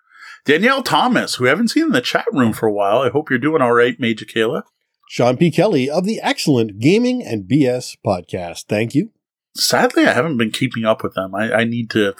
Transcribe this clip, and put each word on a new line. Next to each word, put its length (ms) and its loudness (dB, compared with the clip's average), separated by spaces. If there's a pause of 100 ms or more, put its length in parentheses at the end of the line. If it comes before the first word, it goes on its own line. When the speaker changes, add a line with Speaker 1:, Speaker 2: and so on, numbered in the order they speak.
(440)
Speaker 1:
Danielle 380 2
Thomas, 540 0
who 100 0
I 40 4
haven't 180 0
seen 160 0
in 80 0
the 80 2
chat 320 -4
room 200 2
for 140 -4
a 60 2
while. 260 2
I 120 0
hope 200 -4
you're 80 0
doing 240 0
all 100 2
right, 280 2
Major 240 -2
Kayla. 400 -2 (440)
Speaker 2:
Sean 280 2
P. 160 2
Kelly 360 2
of 180 -2
the 140 -4
excellent 600 0
Gaming 440 2
and 220 -6
B 200 2
S 380 -4
podcast. 640 -4
Thank 280 -2
you. 140 0 (480)
Speaker 1:
Sadly, 460 2
I 80 4
haven't 240 0
been 140 0
keeping 340 -4
up 180 0
with 120 -6
them. 200 -6
I, 160 -4
I 140 0
need 280 -4
to 280 2